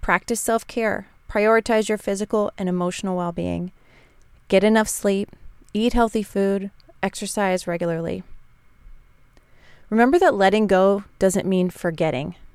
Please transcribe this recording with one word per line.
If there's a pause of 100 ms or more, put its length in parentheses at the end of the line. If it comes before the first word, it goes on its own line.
Practice
self-care. (200)
Prioritize
your
physical
and
emotional
well-being. (760)
Get
enough
sleep, (380)
eat
healthy
food, (320)
exercise
regularly. (1700)
Remember
that
letting
go (140)
doesn't
mean
forgetting. (200)